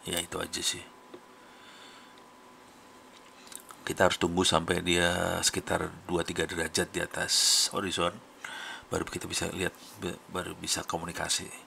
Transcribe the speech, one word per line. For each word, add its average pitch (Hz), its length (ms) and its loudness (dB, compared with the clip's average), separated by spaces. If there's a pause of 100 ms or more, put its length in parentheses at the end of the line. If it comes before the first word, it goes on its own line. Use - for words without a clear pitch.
ya 80 160 -2
itu - 160 -6
aja 80 240 -4
sih. - 240 -2 (3000)
Kita - 240 6
harus - 120 2
tunggu 87 240 4
sampai 87 360 4
dia 87 600 4
sekitar - 480 0 (200)
dua 85 160 2
tiga 82 200 -2
derajat 82 440 0
di 85 120 -2
atas - 720 4
horizon, 90 400 0 (760)
baru 85 160 0
kita - 240 -8
bisa 87 240 -2
lihat, 90 200 -2 (280)
be-, 90 160 -6 (120)
baru 85 280 -6
bisa 87 280 -2
komunikasi 82 640 -4 (180)